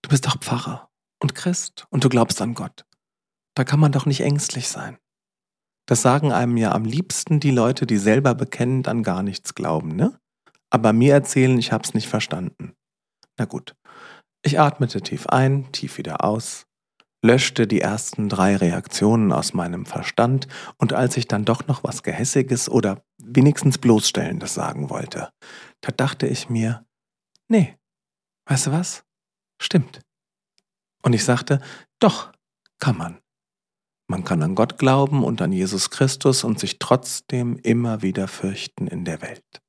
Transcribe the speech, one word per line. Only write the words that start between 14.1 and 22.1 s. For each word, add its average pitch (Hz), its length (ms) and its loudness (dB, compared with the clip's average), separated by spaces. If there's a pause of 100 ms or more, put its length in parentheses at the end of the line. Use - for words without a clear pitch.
Ich 139 160 2
atmete 143 420 2
tief - 260 -8
ein, 135 440 2
tief - 280 -10
wieder - 240 -6
aus, 107 420 -4 (580)
löschte 120 440 4
die 104 120 2
ersten 104 480 -4
drei 98 280 2
Reaktionen 98 760 2
aus - 220 -2
meinem 87 320 -4
Verstand 131 600 0 (300)
und - 160 0
als 131 220 0
ich 123 120 -2
dann 104 180 -2
doch 113 220 0
noch - 160 -2
was 107 180 -6
Gehässiges - 680 -2